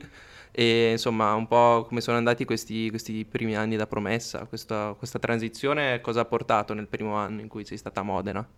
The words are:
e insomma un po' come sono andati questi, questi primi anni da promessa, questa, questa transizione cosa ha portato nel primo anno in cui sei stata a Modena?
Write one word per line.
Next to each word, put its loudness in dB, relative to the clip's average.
e 4
insomma 2
un 0
po' 6
come -4
sono 0
andati 2
questi, -2
questi -6
primi -2
anni 0
da 0
promessa, -4
questa, -6
questa -8
transizione -2
cosa -2
ha 4
portato 0
nel -8
primo -4
anno -4
in -14
cui -12
sei -12
stata -8
a -2
Modena? -4